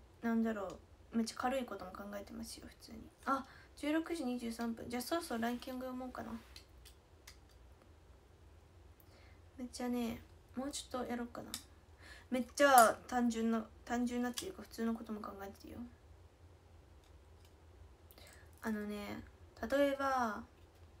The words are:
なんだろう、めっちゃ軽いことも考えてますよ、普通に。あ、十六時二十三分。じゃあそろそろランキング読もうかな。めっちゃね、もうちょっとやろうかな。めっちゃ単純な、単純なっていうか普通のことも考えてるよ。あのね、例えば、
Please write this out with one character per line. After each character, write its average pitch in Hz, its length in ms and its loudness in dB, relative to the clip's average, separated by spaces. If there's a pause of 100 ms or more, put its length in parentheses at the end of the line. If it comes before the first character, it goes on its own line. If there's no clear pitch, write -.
(220)
な 233 140 2
ん 226 80 4
だ 226 100 0
ろ 190 260 -6 (340)
う、 226 40 2
め 226 60 4
っ - 20 2
ち - 60 -6
ゃ - 60 -10
軽 254 200 2
い 254 60 0
こ 202 140 -6
と 185 80 -8
も 185 60 -12
考 196 120 -10 (100)
え 202 120 -8
て - 80 -14
ま 233 100 -8
す - 140 -12
よ、 - 100 -16
普 - 80 -18 (120)
通 - 40 -14
に。 226 60 -12 (280)
あ、 269 200 0 (320)
十 294 160 0
六 330 200 2
時 311 120 -2
二 247 120 0
十 233 140 -4
三 233 220 -2
分。 - 160 -8
じ 240 80 -2
ゃ - 20 0
あ - 20 -4
そ 330 140 0
ろ 339 60 2
そ 254 140 -4
ろ 226 60 0
ラ 233 80 2
ン 247 100 -2
キ 262 120 -8
ン 254 80 -6
グ 254 60 -6
読 254 120 -6
も 254 100 -6
う - 20 -6
か 233 140 -8
な。 226 140 -8 (3250)
め 254 60 -8
っ 247 80 -8
ち - 100 -8
ゃ 247 60 -2
ね、 240 340 -2 (360)
も 262 80 -2
う 294 60 -4
ち - 220 -8
ょ 254 60 -2
っ 240 40 -2
と - 60 -6
や 240 60 -2
ろ 240 80 -4
う 233 40 -6
か - 140 -10
な。 - 100 -12 (800)
め 247 120 2
っ 240 120 0
ち 285 120 8
ゃ 240 320 12 (100)
単 240 220 4
純 226 220 2
な、 226 140 2 (200)
単 247 200 0
純 240 160 0
な 247 80 0
っ 240 40 -8
て - 120 -6
い 381 40 -6
う - 40 -10
か 214 100 -12
普 - 40 -16
通 - 160 -6
の 226 100 2
こ 226 120 -8
と 220 80 -6
も 208 80 -6
考 214 100 -8 (100)
え 196 40 -8 (160)
て - 60 -16
る - 80 -12
よ。 - 40 -10 (2750)
あ 226 100 -2
の 208 140 -2
ね、 208 380 -6 (480)
例 277 200 6
え 269 60 0
ば、 247 460 0 (580)